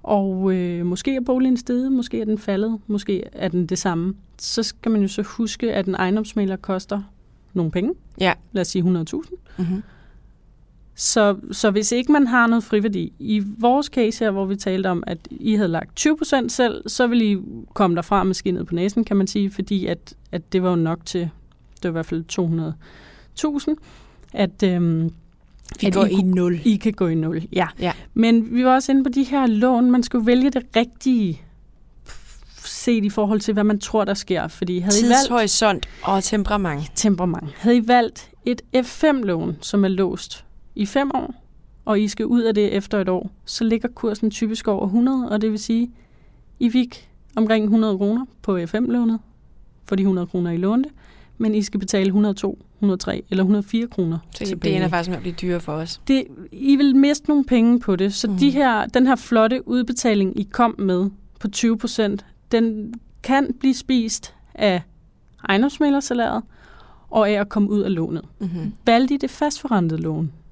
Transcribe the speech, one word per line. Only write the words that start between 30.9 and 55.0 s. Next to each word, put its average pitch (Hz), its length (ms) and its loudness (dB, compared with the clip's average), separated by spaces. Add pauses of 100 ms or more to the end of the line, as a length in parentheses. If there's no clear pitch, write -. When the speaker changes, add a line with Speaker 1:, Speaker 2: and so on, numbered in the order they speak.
Speaker 1:
set 226 400 0
i 208 60 0
forhold 208 300 0
til, 214 140 -2
hvad 208 100 2
man 208 140 2
tror, 208 260 0
der 196 100 0
sker. 180 340 -4
Fordi 180 300 -4
havde 202 220 2
I - 80 2
valgt 240 120 6
Speaker 2:
Tidshorisont 226 680 2 (140)
og 190 220 0
temperament. 190 580 -2 (120)
Speaker 1:
Temperament. 175 600 0
Havde 240 200 4
I 226 120 0
valgt 240 420 0 (140)
et 240 180 -2 (200)
F 247 40 -6
fem-lån, 185 720 0
som 202 240 2
er 190 40 2
låst 185 560 -4 (300)
i 208 120 -2
fem 269 280 0
år, - 200 -4 (500)
og 214 160 2
I 214 80 0
skal 214 180 -4
ud 240 140 2
af 226 140 2
det 208 220 2
efter 196 240 -2
et 185 80 -2
år, 185 220 -2 (140)
så - 200 -6
ligger 226 240 0
kursen 220 420 -4
typisk 220 380 -4
over 202 180 0
hundrede, 247 440 0
og 208 100 0
det 220 100 0
vil 214 80 -4
sige, 233 320 -2 (680)
I 240 100 2
fik 247 380 -2 (280)
omkring 220 320 2
hundrede 214 300 2
kroner 214 260 0 (180)
på 190 240 0
F - 40 -10
fem-lånet 233 480 0 (640)
for 196 120 -2
de 190 100 0
hundrede 185 200 0
kroner, 175 240 -2
I 170 60 -2
lånte, 233 340 0 (480)
men 214 160 0
I 214 80 2
skal 202 180 -4
betale 190 300 0
hundrede 208 240 2
to, - 240 -6 (220)
hundrede 190 200 2
tre - 300 -6
eller 190 140 2
hundrede 202 180 2
fire 226 240 -4
kroner 165 320 -2 (160)
Speaker 2:
Så - 40 -16
det 202 100 -6
Speaker 1:
tilbage. 165 280 -2
Speaker 2:
ender - 120 2
faktisk 170 200 -2